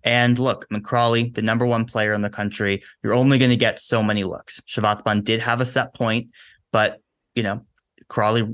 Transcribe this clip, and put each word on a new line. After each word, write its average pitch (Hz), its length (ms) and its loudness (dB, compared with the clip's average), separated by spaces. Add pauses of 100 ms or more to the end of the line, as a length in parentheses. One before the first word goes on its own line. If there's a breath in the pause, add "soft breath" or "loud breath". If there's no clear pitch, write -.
And 120 340 2
look, 123 320 -2
I 107 40 -4
mean, 104 80 -6
Crawley, 117 480 0
the 110 120 -6
number 113 240 0
one 117 180 0
player 107 300 -2
in 104 60 -2
the 101 100 -2
country, 101 520 -4 (200 loud breath)
you're 107 120 0
only 131 240 4
gonna 123 180 4
get 107 240 0
so 113 220 0
many 104 220 0
looks. - 440 -8
Shavatopan 104 560 0
did 110 160 0
have 120 200 -2
a 123 60 2
set 123 280 -2
point, 117 340 -2 (420 loud breath)
but, 107 300 2 (340)
you 117 80 -2
know, 107 200 -4 (440)
Crawley 110 480 0